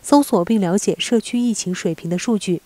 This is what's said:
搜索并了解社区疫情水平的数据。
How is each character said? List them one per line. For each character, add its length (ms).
搜 200
索 220
并 160
了 180
解 200
社 200
区 200
疫 140
情 220
水 200
平 140
的 80
数 220
据。 280